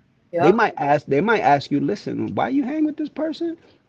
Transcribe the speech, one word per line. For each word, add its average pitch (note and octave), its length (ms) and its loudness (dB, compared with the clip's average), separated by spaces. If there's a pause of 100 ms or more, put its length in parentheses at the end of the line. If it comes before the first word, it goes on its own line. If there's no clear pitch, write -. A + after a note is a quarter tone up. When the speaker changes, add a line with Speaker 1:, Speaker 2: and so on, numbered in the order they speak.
(320)
Speaker 1:
They E3+ 60 -4
Speaker 2:
Yep. E3+ 160 6
Speaker 1:
might A3 220 0
ask, D3 300 0
they C#3 160 0
might A3 180 2
ask C#3 300 2
you, C#3+ 100 0
"Listen, A#2+ 540 -4
why - 160 0
you C4+ 140 0
hang D4+ 200 -2
with D4+ 140 -2
this D4+ 100 -6
person?" D#4+ 480 -6 (320)